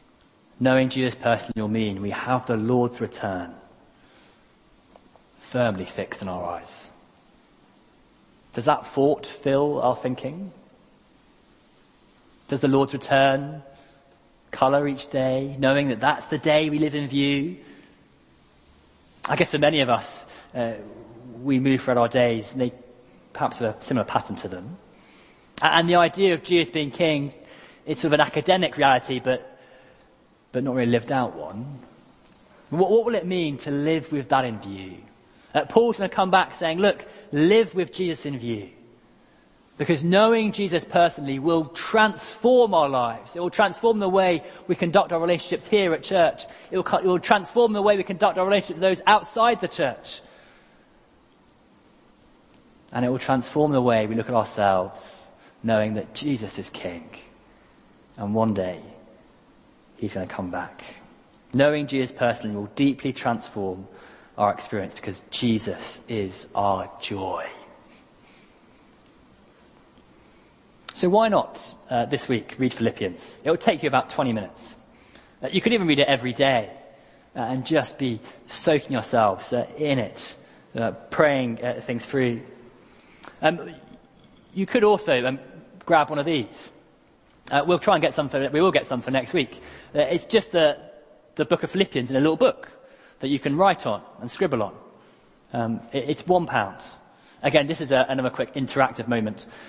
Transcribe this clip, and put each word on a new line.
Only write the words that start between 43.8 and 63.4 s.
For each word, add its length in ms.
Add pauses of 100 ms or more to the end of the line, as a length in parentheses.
the 100
way 340 (240)
we 80
conduct 380
our 80
relationships 440
here 300
at 80
church. 420 (260)
It 60
will 60
cu-, 160
it 60
will 140
transform 540
the 80
way 160
we 60
conduct 340
our 80
relationships 360
with 180
those 80
outside 560
the 60
church. 520 (2750)
And 120
it 40
will 100
transform 540
the 100
way 240
we 80
look 140
at 60
ourselves, 1000 (300)
knowing 320
that 200
Jesus 440
is 100
King. 400 (1080)
And 160
one 180
day, 300 (1120)
he's 160
gonna 140
come 240
back. 340 (720)
Knowing 320
Jesus 260
personally 440
will 180
deeply 400
transform 720 (520)